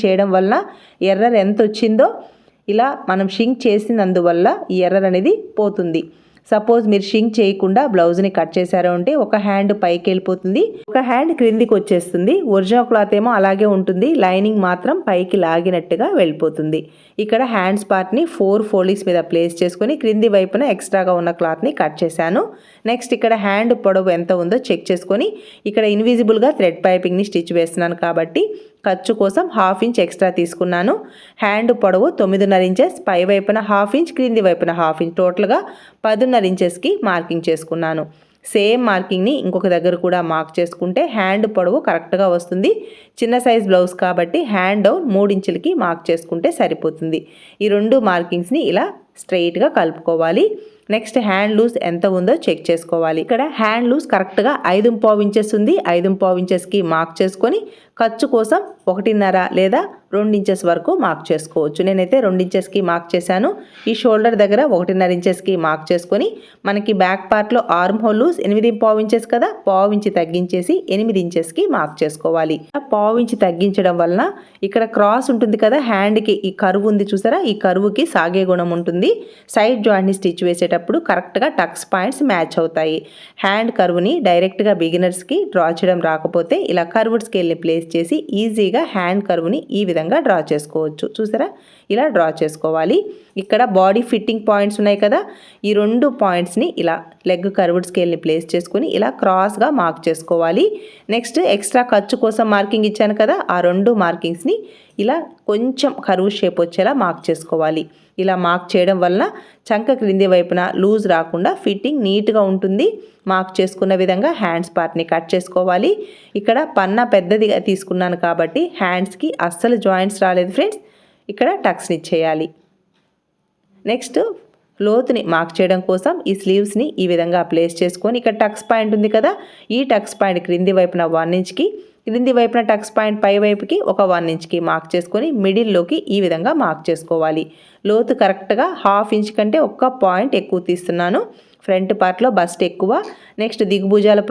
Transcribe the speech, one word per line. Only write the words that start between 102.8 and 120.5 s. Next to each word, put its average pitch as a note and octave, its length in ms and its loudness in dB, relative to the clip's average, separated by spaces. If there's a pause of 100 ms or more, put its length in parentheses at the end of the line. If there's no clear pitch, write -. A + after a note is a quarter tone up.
ఇచ్చాను G#3+ 300 0
కదా, C#4 160 2 (180)
ఆ - 20 0 (120)
రెండు G3+ 240 2 (100)
మార్కింగ్స్ని E3+ 540 -2 (460)
ఇలా B3+ 140 0 (340)
కొంచెం B3+ 400 0 (160)
కర్వ్ F#3+ 320 2
షేప్ F3 240 0
వచ్చేలా F#3 280 0 (120)
మార్క్ E3+ 260 -4
చేసుకోవాలి. D#3+ 540 -2 (380)
ఇలా F#3+ 120 0 (120)
మార్క్ F3 260 0
చేయడం F#3 320 4
వలన F#3 200 2 (460)
చంక A3 300 0
క్రింది G3 340 2
వైపున F3+ 280 2 (200)
లూజ్ G#3 320 2
రాకుండా E3 380 0 (120)
ఫిట్టింగ్ B3 440 -2
నీట్‌గా G#3+ 420 2
ఉంటుంది. F#3+ 380 0 (440)
మార్క్ F#3 280 -2
చేసుకున్న F#3+ 420 0
విధంగా F#3+ 300 0 (100)
హ్యాండ్స్ E3+ 340 -2
పార్ట్ని E3 360 -2
కట్ E3+ 220 -2
చేసుకోవాలి. F#3 580 0 (480)
ఇక్కడ A3+ 180 2 (200)
పన్నా G3 260 2 (100)
పెద్దదిగా G3+ 440 2 (100)
తీసుకున్నాను F3+ 580 -2
కాబట్టి E3+ 360 0 (200)
హ్యాండ్స్కి F#3 480 -2 (180)
అస్సలు A#3 380 0
జాయింట్స్ F#3+ 400 0
రాలేదు F3+ 320 0